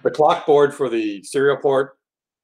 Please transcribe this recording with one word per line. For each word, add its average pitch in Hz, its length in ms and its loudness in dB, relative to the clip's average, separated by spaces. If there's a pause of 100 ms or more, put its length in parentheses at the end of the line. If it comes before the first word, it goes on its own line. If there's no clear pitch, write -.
the - 80 -2
clock 165 340 0
board 143 260 4
for 135 160 -4
the 107 360 -6
serial 139 320 0
port, 135 420 -2 (460)